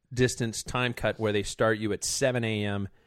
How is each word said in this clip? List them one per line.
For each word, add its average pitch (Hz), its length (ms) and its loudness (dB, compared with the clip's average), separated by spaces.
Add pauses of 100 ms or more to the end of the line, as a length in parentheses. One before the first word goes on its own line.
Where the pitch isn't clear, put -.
(140)
distance 120 480 0
time 123 320 -2
cut 107 260 -2
where 107 120 2
they 104 100 2
start 110 380 2
you 107 120 -2
at - 120 -4
seven 127 400 0
A 110 220 0
M, 101 220 -2 (200)